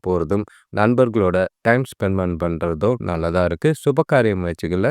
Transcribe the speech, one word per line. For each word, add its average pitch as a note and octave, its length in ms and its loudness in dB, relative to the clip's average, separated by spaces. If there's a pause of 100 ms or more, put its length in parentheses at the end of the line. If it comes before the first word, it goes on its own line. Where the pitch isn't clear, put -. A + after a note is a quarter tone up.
போறதும், F2+ 420 -2 (320)
நண்பர்களோட G#2+ 640 2 (240)
டைம் A#2+ 220 2
ஸ்பெண்ட் F#2+ 340 -4
பண்-, F2+ 200 -2
பண்றதும் E2+ 600 -2
நல்லதா F2 460 -2
இருக்கு. F2 300 0
சுபகாரிய C3 600 2
முயற்சிகள்ல F2+ 540 -2